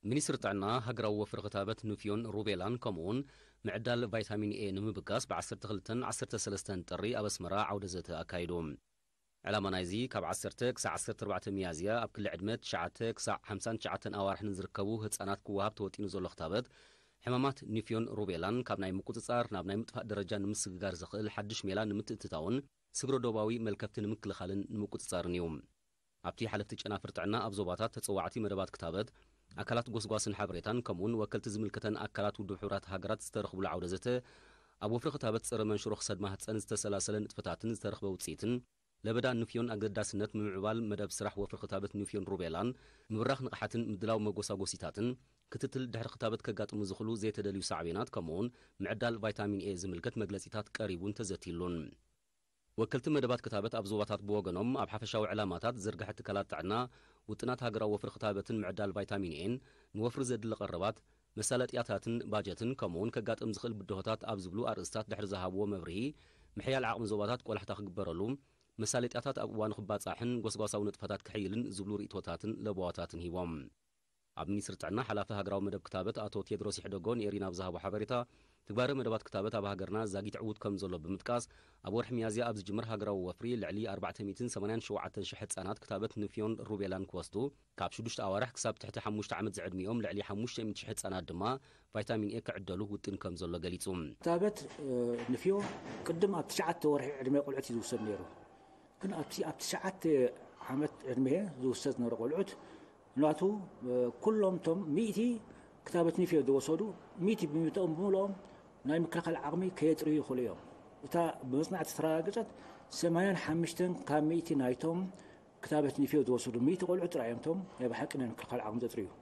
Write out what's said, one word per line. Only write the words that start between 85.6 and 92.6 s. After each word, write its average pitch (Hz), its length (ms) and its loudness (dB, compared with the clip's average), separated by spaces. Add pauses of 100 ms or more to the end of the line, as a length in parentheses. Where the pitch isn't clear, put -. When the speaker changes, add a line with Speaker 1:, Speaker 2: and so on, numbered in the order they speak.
Speaker 1:
ክታበት 104 380 -2
ንፍዮን 107 360 0 (100)
ሩቤላን 95 440 -2
ክወስዱ - 280 -6 (420)
ካብ 87 160 0
ሽዱሽተ 113 300 -4
ኣዋርሕ 104 300 2
ክሳብ - 240 0
ትሕቲ - 220 -8
ሓሙሽተ 107 360 -2
ዓመት 98 200 -2
ዝዕድሚኦም 95 460 -2
ልዕሊ 101 200 -2
ሓሙሽተ 110 440 -4
ሚእቲ 104 140 -4
ሽሕ - 120 -8
ህጻናት 95 360 -4
ድማ 85 160 -2 (500)
ቫይታሚን 107 400 0
ኤ 113 80 -2
ክዕደሉ 95 480 -4